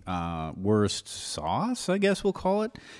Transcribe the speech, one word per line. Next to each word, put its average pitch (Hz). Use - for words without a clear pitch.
uh, 85
wurst 101
sauce, 135
I 185
guess 196
we'll 190
call 202
it, 220